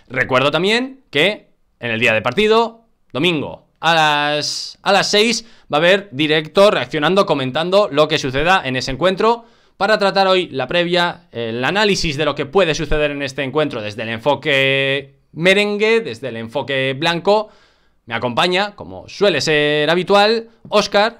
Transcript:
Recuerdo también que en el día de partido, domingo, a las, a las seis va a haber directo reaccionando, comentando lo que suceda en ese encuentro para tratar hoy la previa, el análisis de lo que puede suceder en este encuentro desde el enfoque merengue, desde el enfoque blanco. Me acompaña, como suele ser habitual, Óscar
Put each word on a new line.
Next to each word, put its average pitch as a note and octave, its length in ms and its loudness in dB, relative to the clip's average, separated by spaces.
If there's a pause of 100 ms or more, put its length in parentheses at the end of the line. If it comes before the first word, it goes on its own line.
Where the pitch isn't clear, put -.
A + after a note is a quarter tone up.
Recuerdo B2+ 420 0
también A3 580 -2
que F#3 400 0 (300)
en A#2+ 100 -6
el A2+ 100 -2
día A2+ 140 2
de A2 80 2
partido, G#3+ 640 0 (280)
domingo, C3+ 540 -4 (120)
a E3 160 2
las, D3 880 -2
a F#3 80 0
las F3 180 2
seis A3 340 0 (180)
va D3 160 -4
a D#3 40 2
haber G3 300 2
directo D#3 580 2
reaccionando, D#3 560 0
comentando D#3+ 680 0
lo D3 160 4
que D3+ 120 0
suceda D3 440 0
en C3 120 -4
ese B2+ 160 -4
encuentro F#3+ 540 0 (320)
para G3+ 200 2
tratar F#3+ 300 2
hoy F#3 220 2
la C3 180 -6
previa, F3 640 -2
el A#2 340 -6
análisis F3 500 0
de D3+ 100 -2
lo C#3+ 100 -2
que D3 100 -6
puede D#3+ 300 2
suceder D3+ 340 -2
en C#3+ 140 -8
este C3+ 180 -8
encuentro C#3 400 -2
desde G#2 220 -8
el A2+ 60 -8
enfoque C3+ 1080 0 (160)
merengue, G#3 720 0
desde B2 260 -8
el A2+ 100 -8
enfoque C3 580 -4
blanco. E3+ 540 0 (580)
Me A#2 80 -8
acompaña, F3+ 600 -2
como F2+ 320 -16
suele F3+ 340 0
ser D3 480 2
habitual, G3+ 600 2 (200)
Óscar G#3 500 0